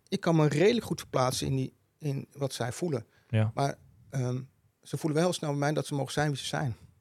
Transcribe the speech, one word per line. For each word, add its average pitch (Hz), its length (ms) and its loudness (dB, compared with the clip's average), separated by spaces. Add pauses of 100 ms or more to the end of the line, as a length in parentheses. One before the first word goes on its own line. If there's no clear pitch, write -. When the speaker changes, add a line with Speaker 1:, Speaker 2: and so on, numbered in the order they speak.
Speaker 1:
ik 190 120 -4
kan 165 160 4
me 151 120 6
redelijk 196 380 4
goed - 140 -4
verplaatsen 131 460 0
in 135 100 0
die, 131 160 -4 (260)
in 139 340 -6
wat 135 200 -4
zij 123 200 -4
voelen. 147 340 -4 (220)
Speaker 2:
Ja. 110 260 2
Speaker 1:
Maar, 139 200 0 (360)
ehm, 127 300 -2 (420)
ze - 140 -10
voelen 156 220 0
wel 165 100 4
heel 175 100 -2
snel 156 120 -4
bij 143 80 -2
mij 143 140 2
dat - 140 -2
ze - 80 -6
mogen 135 180 -2
zijn 151 160 2
wie 139 100 -2
ze - 80 -8
zijn. 147 300 -4 (240)